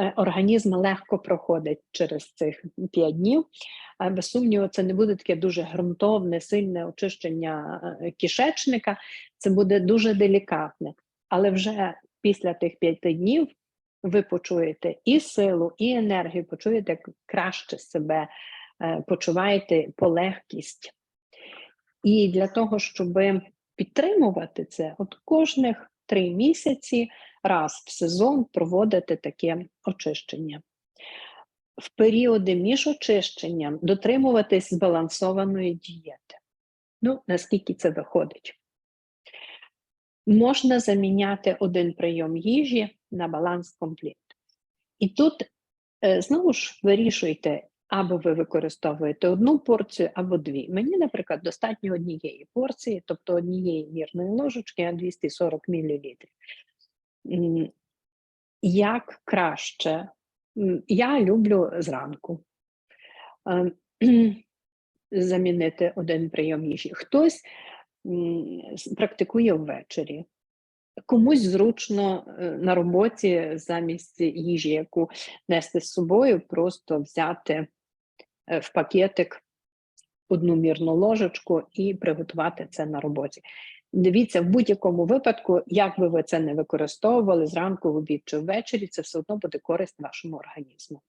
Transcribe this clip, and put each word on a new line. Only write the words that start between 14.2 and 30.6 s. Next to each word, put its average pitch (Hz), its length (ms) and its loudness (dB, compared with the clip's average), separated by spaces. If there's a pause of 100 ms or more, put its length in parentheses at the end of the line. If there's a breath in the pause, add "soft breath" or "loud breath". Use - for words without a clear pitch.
почуєте 170 840 -2
і 285 160 4
силу, 175 580 0
і 240 140 0
енергію, 185 520 -2
почуєте, 208 480 -2
як 170 180 -10 (160)
краще - 520 -6
себе, 156 500 -4 (540 loud breath)
е, 160 240 -4
почуваєте, 180 880 0
полегкість. - 1000 -2 (1080 loud breath)
І 208 260 6
для 190 200 0
того, 214 300 0
щоби 190 640 0 (340)
підтримувати 240 880 0
це, 160 340 -6
от 196 160 -8 (100)
кожних 277 640 2 (160)
три 190 240 2
місяці 247 800 0 (320 loud breath)
раз 170 440 0
в - 40 -16
сезон 226 540 2
проводити 180 720 0
таке 165 480 -4 (200)
очищення. 156 760 -8 (1120 loud breath)